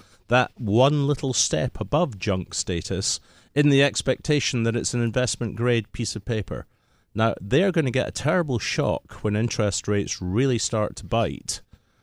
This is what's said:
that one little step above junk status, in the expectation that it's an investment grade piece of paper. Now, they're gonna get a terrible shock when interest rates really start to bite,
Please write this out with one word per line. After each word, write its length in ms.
that 280
one 520
little 240
step 480
above 400
junk 340
status, 640
in 140
the 140
expectation 800
that 140
it's 180
an 80
investment 540
grade 360
piece 220
of 100
paper. 420
Now, 240
they're 320
gonna 180
get 180
a 40
terrible 480
shock 540
when 100
interest 540
rates 340
really 360
start 380
to 80
bite, 580